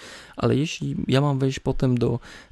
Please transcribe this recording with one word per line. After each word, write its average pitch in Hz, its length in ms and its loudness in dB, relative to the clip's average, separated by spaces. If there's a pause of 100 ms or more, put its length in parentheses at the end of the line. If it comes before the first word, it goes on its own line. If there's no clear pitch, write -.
(380)
ale 117 180 2
jeśli 143 400 -2 (120)
ja 131 140 4
mam 143 180 2
wejść 135 200 0
potem 131 380 2
do, 120 220 0 (320)